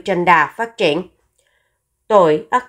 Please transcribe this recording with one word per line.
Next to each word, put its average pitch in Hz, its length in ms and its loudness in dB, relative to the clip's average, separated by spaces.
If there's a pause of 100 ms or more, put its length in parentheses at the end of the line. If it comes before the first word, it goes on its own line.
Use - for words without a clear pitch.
trên 175 200 -4
đà 160 320 2
phát 226 200 -10
triển. 175 300 -2 (1000)
Tuổi 160 420 2
Ất 247 200 -2